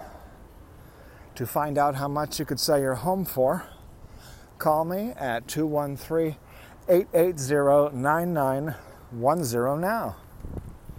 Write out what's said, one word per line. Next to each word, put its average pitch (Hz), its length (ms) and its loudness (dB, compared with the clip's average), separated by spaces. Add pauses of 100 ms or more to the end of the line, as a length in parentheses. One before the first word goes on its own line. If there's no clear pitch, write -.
(1300)
To 123 120 -4
find 147 300 -2
out 143 200 2
how 143 120 -2
much 147 300 -4
you 151 80 -4
could 135 120 -4
sell 143 220 2
your 131 140 0
home 175 320 -2
for, 135 400 0 (880)
call 156 300 2
me 202 240 -4
at 120 360 -4
two 156 200 -2
one 147 280 -2
three, 160 420 -2 (540)
eight 185 220 6
eight 175 260 4
zero, 143 520 4
nine 156 420 0
nine 139 420 0 (360)
one 139 340 0
zero 123 320 0
now. 180 400 -4 (840)